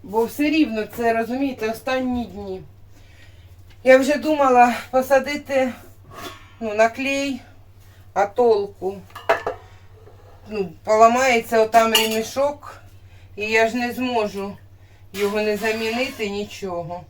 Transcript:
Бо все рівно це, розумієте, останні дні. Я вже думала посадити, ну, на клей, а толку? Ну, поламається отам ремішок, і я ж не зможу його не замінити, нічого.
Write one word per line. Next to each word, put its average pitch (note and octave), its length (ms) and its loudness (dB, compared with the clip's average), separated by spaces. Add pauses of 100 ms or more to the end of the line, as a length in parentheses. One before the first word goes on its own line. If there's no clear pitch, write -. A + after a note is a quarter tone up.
Бо A3 220 -2
все C#4+ 180 -4
рівно C4+ 420 0 (120)
це, A#3 160 0
розумієте, A3+ 580 -4
останні B3+ 540 -4
дні. F#3+ 380 -12 (1200)
Я C4 140 8
вже C#4 200 2
думала B3+ 560 4 (160)
посадити, C4 840 0 (880)
ну, G#3+ 140 -6
на A3 140 4
клей, C4+ 520 -4 (760)
а G3+ 120 2
толку? G3+ 720 0 (1500)
Ну, G3 240 -6 (120)
поламається A#3 760 4
отам A3+ 320 4
ремішок, A3+ 880 -4 (560)
і G#3 80 -6
я A3 240 2
ж A#3+ 80 -4
не A#3+ 160 -4
зможу G#3 640 -4 (560)
його G#3 300 -2
не G#3+ 140 -2
замінити, A3+ 720 -4
нічого. F3+ 800 -8